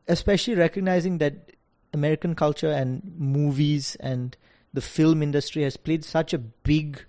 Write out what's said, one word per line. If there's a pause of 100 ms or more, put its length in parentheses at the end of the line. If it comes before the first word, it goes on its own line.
especially
recognizing
that (400)
American
culture
and (160)
movies
and (360)
the
film
industry
has
played
such
a
big